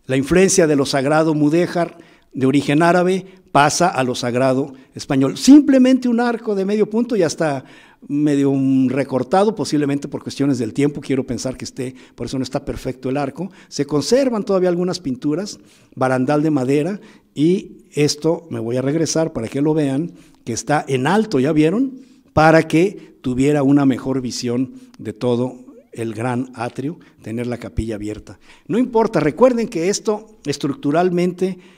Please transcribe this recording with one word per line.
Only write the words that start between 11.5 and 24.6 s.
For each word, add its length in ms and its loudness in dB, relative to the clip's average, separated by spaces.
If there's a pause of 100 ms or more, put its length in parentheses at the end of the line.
que 80 -14
esté, 300 -10 (200)
por 120 -10
eso 100 -8
no 80 -4
está 220 -8
perfecto 420 -8
el 80 -2
arco. 340 -6 (180)
Se 180 -6
conservan 580 0
todavía 240 0
algunas 320 -2
pinturas, 580 -6 (360)
barandal 480 0
de 80 0
madera, 500 -2 (340)
y 440 0 (140)
esto, 580 -2
me 100 -6
voy 160 -4
a 60 -2
regresar 500 -2
para 160 -6
que 140 -4
lo 100 2
vean, 400 -2 (320)
que 80 -6
está 340 -2
en 200 0
alto, 340 0
¿ya 140 0
vieron? 400 2 (400)
Para 340 6
que 540 -2
tuviera 400 0
una 240 4
mejor 340 0
visión 540 -4 (240)